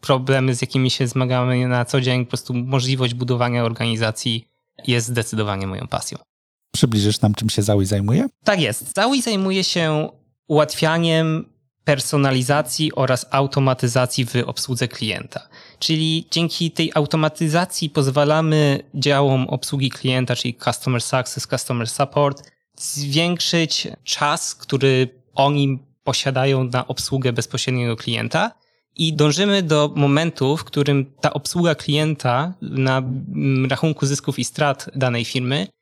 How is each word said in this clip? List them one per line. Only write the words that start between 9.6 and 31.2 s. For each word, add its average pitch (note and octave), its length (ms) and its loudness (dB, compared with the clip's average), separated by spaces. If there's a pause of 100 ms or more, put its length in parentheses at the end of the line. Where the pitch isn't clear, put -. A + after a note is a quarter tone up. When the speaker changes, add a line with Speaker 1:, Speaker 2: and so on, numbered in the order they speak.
Speaker 1:
się D#3 440 0 (400)
ułatwianiem D#3+ 960 2 (400)
personalizacji C#3+ 1080 0
oraz B2+ 360 0
automatyzacji C3 960 0
w - 80 -12 (120)
obsłudze A#2+ 420 -4
klienta. - 600 -8 (300)
Czyli D#3+ 520 0
dzięki E3 400 -2
tej D#3+ 240 -2
automatyzacji D#3 960 0
pozwalamy D3 920 2 (140)
działom C#3 540 2
obsługi C3+ 420 -2
klienta, B2+ 460 -2
czyli A#2+ 180 -4 (100)
Customer B2 380 0
Success, - 440 -2
Customer A#2+ 420 -4
Support, C#3+ 640 0 (280)
zwiększyć E3 1080 -2 (160)
czas, - 500 -2
który C3 540 2 (260)
oni C#3 440 2 (260)
posiadają C3+ 600 0
na B2 220 -2
obsługę C3 460 -2
bezpośredniego A#2+ 640 -2
klienta. A#2+ 540 -2 (460)
I D#3+ 160 0
dążymy E3 500 2
do D3+ 340 2
momentu, C#3+ 600 2
w - 80 -8
którym C#3 560 0